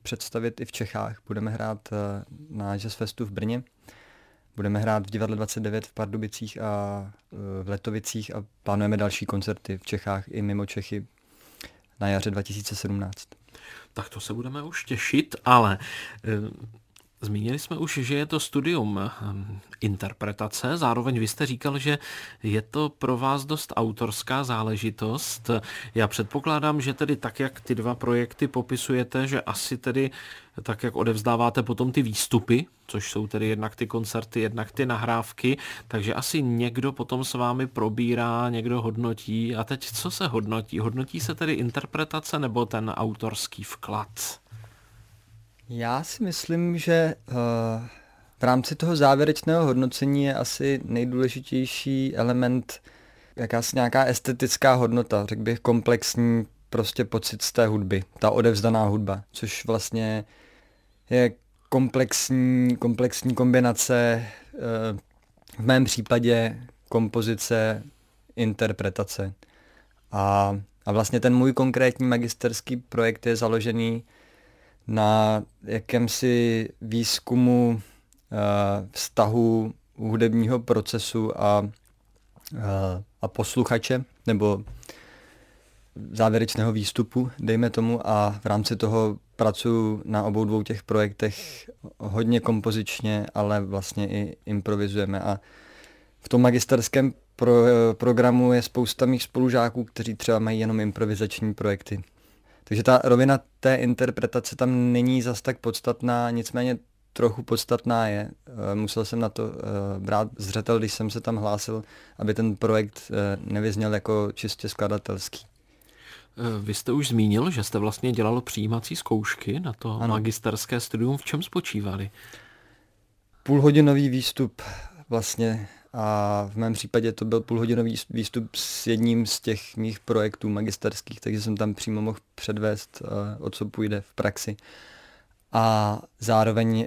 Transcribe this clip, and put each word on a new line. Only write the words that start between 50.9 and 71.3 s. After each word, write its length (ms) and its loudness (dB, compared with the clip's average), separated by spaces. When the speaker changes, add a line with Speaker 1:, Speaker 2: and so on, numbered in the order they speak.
Speaker 1:
element 640 0
jakási 400 -2
nějaká 280 4
estetická 680 4
hodnota, 520 2
řekl 160 -6
bych 180 0
komplexní 840 2
prostě 340 -2
pocit 380 -4
z 100 -4
té 140 4
hudby, 380 0
ta 120 4
odevzdaná 540 4
hudba, 380 0
což 320 -8
vlastně 600 -2
je 220 6
komplexní, 1080 2
komplexní 580 0
kombinace, 880 4
eh, 40 -16
v 80 -4
mém 180 6
případě 760 2
kompozice, 920 0
interpretace. 960 -2
A, 440 4
a 60 0
vlastně 280 2
ten 140 6